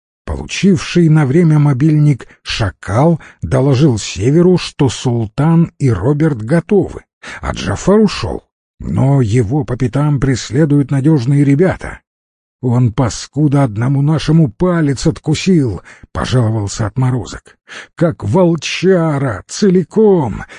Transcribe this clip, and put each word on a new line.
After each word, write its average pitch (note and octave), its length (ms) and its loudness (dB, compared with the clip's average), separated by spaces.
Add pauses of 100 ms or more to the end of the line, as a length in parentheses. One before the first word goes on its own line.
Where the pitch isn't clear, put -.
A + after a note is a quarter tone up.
(300)
Получивший E3+ 800 0
на D#3 180 4
время D3+ 320 2
мобильник D3 680 2 (140)
«Шакал» A#2+ 800 -2 (220)
доложил C3 560 2
Северу, E3 600 2
что - 300 -2
Султан C#3+ 920 0
и C3 100 2
Роберт C#3 520 0
готовы, E3 580 0 (400)
а C2 100 -8
Джафар G2+ 480 0
ушел. G2+ 460 -2 (340)
Но C3 440 0
его A#2 420 0
по - 120 -6
пятам C#3+ 440 -2
преследуют C#3 720 0
надежные C#3 520 2
ребята. C#3 580 0 (600)
«Он, B2 300 0
паскуда, C#3 720 0
одному B2 380 -2
нашему D#3 500 0
палец E3 560 -2
откусил», C#3+ 760 0 (300)
пожаловался A2 760 -2
Отморозок. B2+ 720 -6 (380)
«Как D#3+ 260 -2
волчара, D#3 1300 0
целиком, F#3 960 0 (140)